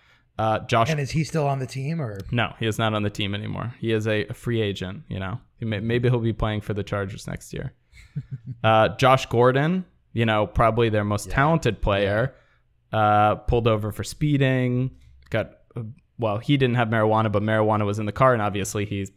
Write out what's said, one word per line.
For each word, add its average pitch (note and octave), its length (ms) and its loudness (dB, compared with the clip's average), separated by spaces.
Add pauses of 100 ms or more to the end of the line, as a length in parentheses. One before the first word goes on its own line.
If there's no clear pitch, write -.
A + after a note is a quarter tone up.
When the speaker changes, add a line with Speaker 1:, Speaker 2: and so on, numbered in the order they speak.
(380)
Speaker 1:
Uh, A2 220 0
Josh A#2 320 0
Speaker 2:
And D3+ 80 -2
is C#3 120 -6
he D#3 140 0
still D3+ 220 -2
on C3+ 120 -2
the C3 60 -6
team, C3+ 360 -8
or? G#2 180 -8 (120)
Speaker 1:
No, A#2 280 0
he A#2 80 -2
is G#2+ 100 -2
not A2 160 0
on G#2 100 0
the G#2 60 0
team G2+ 260 -4
anymore. G#2+ 440 -8
He A2+ 120 -2
is A2 160 0
a, G#2+ 200 0
a A#2+ 60 -10
free A#2 280 -2
agent, F#2+ 480 -6
you F#2+ 100 -8
know. F#2+ 200 -8 (180)
He A#2 80 -8
may, G#2+ 140 -2
maybe A#2+ 300 0
he'll B2 100 2
be A2+ 120 0
playing G#2+ 300 -2
for G#2+ 120 -6
the G2+ 100 -4
Chargers G2+ 440 -6
next - 260 -12
year. - 200 -8 (420)
<laughs> C#3+ 80 -8 (400)
Uh, A2 340 6
Josh C3 300 4
Gordon, C#3 580 2 (280)
you A2+ 120 0
know, G#2+ 200 4
probably A2+ 440 2
their G#2 160 0
most G#2 220 -2
Speaker 2:
Yeah. - 80 -6
Speaker 1:
talented C#3+ 460 2
player, G#2 520 2 (580)
Speaker 2:
Yeah. A2 80 0
Speaker 1:
uh, G#2 360 4
pulled A#2 320 0
over G#2+ 240 0
for G2 120 -6
speeding, C3 880 0 (380)
got, G#2+ 220 -2 (240)
uh, B2 80 -10 (340)
well, G#2+ 220 -2
he C#3+ 180 2
didn't B2+ 180 2
have A#2+ 140 2
marijuana, A2 420 2
but G2+ 100 0
marijuana G#2+ 440 2
was G#2 140 -2
in G#2+ 60 -4
the G#2 60 -4
car, C3 220 4
and A2+ 80 0
obviously G2+ 440 -4
he G2 320 -6